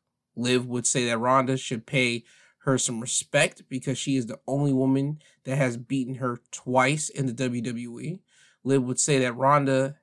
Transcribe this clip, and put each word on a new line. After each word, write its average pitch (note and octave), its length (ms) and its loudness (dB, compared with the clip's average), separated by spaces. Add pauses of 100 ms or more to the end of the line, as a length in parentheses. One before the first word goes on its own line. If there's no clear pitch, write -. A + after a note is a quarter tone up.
(360)
Liv B2 300 0
would B2 200 -6
say B2+ 200 0
that A#2 120 0
Ronda C3 400 2
should A#2+ 280 -8
pay B2 380 0 (360)
her C3+ 180 2
some B2 220 -2
respect - 680 -2
because C3 280 -6
she C3+ 200 -2
is B2 80 -2
the A2 200 -12
only C#3+ 280 0
woman C3+ 460 2 (260)
that C3 100 -4
has B2+ 220 0
beaten B2+ 380 -4
her A#2+ 260 -4 (100)
twice B2+ 560 2
in C#3 180 -4
the B2 80 -2
W A#2+ 280 -4
W A#2+ 400 -8
E. D#3+ 200 -10 (420)
Liv C3+ 200 2
would B2 160 -2
say C#3+ 200 2
that B2 160 0
Ronda C3+ 680 2